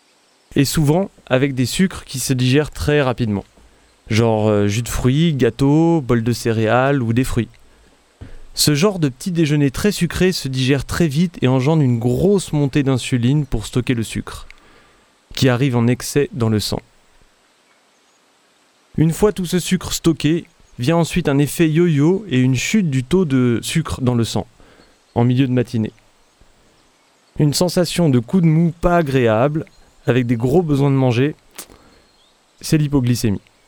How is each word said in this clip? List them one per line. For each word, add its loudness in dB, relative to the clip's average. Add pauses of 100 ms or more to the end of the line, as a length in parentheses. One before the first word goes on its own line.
(560)
Et 4
souvent 0 (160)
avec 0
des -2
sucres -2
qui -10
se -4
digèrent 2
très 0
rapidement. -2 (600)
Genre, 2
euh, 2
jus -2
de -10
fruits, 0
gâteau, 2
bol -2
de -2
céréales 0
ou -2
des 2
fruits. -4 (1040)
Ce 2
genre 0
de 0
petit -8
déjeuner 2
très -2
sucré 0
se -6
digère 0
très 0
vite -2
et 2
engendre 2
une 2
grosse 0
montée 0
d'insuline 0
pour -6
stocker -4
le -4
sucre, -10 (840)
qui 2
arrive 0
en 2
excès -2
dans -2
le 2
sang. -4 (2250)
Une 2
fois 0
tout -6
ce -2
sucre -4
stocké, -2 (320)
vient 0
ensuite -2
un 2
effet 0
yo-yo 2
et 0
une 2
chute -2
du -2
taux 2
de 0
sucre -4
dans 0
le 2
sang, -4 (720)
en 2
milieu 2
de -2
matinée. -2 (1500)
Une 2
sensation 0
de 4
coup 0
de 2
mou 2 (100)
pas 2
agréable, 0 (400)
avec 2
des 0
gros 2
besoins 2
de 2
manger, 2 (1300)
c'est 0
l'hypoglycémie. 0 (260)